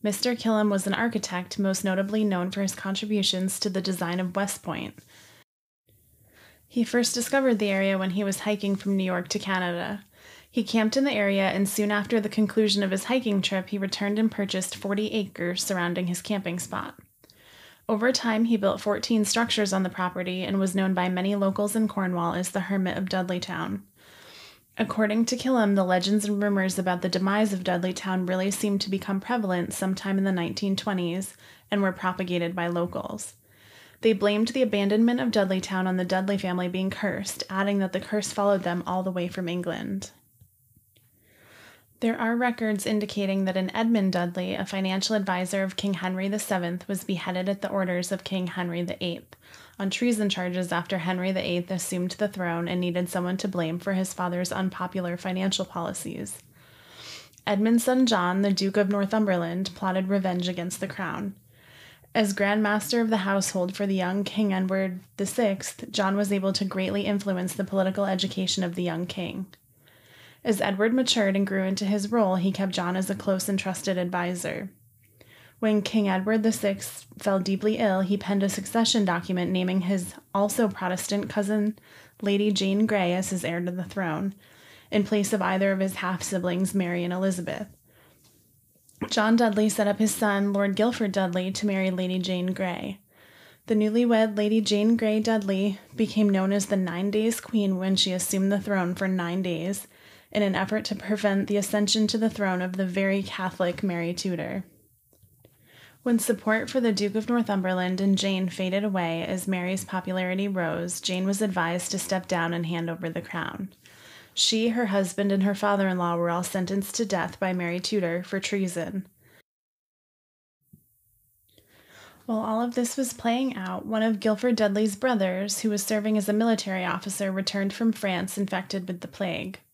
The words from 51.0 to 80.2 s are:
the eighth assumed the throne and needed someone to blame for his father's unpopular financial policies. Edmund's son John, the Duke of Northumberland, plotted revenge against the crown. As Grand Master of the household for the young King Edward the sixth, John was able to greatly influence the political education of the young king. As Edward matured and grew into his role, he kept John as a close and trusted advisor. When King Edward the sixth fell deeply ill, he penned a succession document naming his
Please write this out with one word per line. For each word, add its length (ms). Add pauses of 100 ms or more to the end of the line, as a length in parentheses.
the 120
eighth 280
assumed 400
the 160
throne 400
and 120
needed 300
someone 280
to 100
blame 320
for 140
his 200
father's 380
unpopular 680
financial 480
policies. 720 (1120)
Edmund's 360
son 220
John, 380
the 100
Duke 240
of 120
Northumberland, 840
plotted 340
revenge 400
against 320
the 80
crown. 460 (800)
As 200
Grand 280
Master 400
of 80
the 80
household 580
for 120
the 80
young 280
King 300
Edward 460 (180)
the 80
sixth, 640
John 240
was 160
able 220
to 120
greatly 420
influence 460
the 100
political 420
education 580
of 120
the 80
young 240
king. 400 (960)
As 180
Edward 320
matured 420
and 100
grew 180
into 200
his 280
role, 240
he 180
kept 180
John 240
as 140
a 60
close 340
and 100
trusted 380
advisor. 720 (880)
When 220
King 260
Edward 360
the 100
sixth 520 (120)
fell 220
deeply 400
ill, 220
he 140
penned 280
a 60
succession 540
document 480
naming 300
his 320 (200)